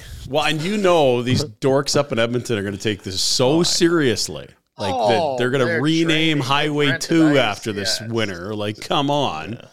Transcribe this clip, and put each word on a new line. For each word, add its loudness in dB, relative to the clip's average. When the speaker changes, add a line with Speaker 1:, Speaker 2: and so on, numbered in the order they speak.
Speaker 1:
Well, 0
and -2
you -2
know 4
these 0
dorks 0
up 0
in -2
Edmonton 0
are -2
gonna -4
take -2
this -6
so 2
Speaker 2:
Oh, 2
I 4
Speaker 1:
seriously. 0
Like, -4
that 2
Speaker 3:
Oh, -2
Speaker 1:
they're 0
gonna 2
Speaker 3:
they're -2
Speaker 1:
rename 2
Speaker 3:
training -2
Speaker 1:
Highway 0
Speaker 3:
with -4
Speaker 1:
two 2
Speaker 3:
Brent 6
Speaker 1:
after -2
this -4
Speaker 3:
Ice, -8
yes. -10
Speaker 1:
winter. -4
Like, -6
come -2
on. -2
Speaker 2:
Yeah, -14